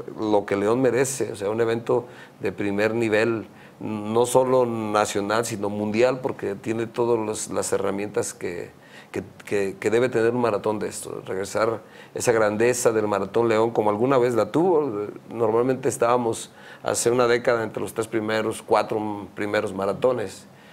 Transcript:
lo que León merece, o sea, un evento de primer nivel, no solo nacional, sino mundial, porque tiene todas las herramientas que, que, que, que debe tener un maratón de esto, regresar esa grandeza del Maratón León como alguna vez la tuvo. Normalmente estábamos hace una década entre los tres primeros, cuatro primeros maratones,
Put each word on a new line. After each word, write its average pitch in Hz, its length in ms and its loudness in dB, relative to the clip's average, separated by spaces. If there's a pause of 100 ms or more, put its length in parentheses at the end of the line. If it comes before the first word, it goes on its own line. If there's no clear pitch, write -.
(200)
lo 104 260 2
que 101 120 0
León 104 220 2
merece, 123 520 0
o 113 40 -10
sea, 101 140 -4
un 113 100 -2
evento 117 460 0 (340)
de 101 120 -4
primer 101 420 0
nivel, 113 540 2 (320)
no 107 480 0
solo 131 400 4
nacional, 104 760 0
sino 104 260 -4
mundial, 107 520 0
porque 110 320 -4
tiene 110 320 -4
todas 110 640 -2
las 98 240 -2
herramientas 101 600 -4
que, 101 340 -8 (420)
que, 101 120 -6 (200)
que, 98 360 -2
que 107 100 -2
debe 120 180 4
tener 117 280 2
un 123 60 -2
maratón 107 360 0
de 95 100 -6
esto, 82 380 -10
regresar 104 560 -2 (320)
esa 104 180 2
grandeza 113 600 4
del 110 160 2
Maratón 104 420 2
León 113 220 4
como 110 180 2
alguna 123 300 2
vez 123 160 2
la 104 160 2
tuvo. 147 560 2 (240)
Normalmente 120 580 0
estábamos 117 600 0 (320)
hace - 260 0
una 120 180 4
década 120 360 2
entre 107 180 -6
los 98 120 -8
tres 110 140 -4
primeros, 110 540 -2
cuatro 107 720 0
primeros 104 400 -2
maratones, 107 720 -2 (260)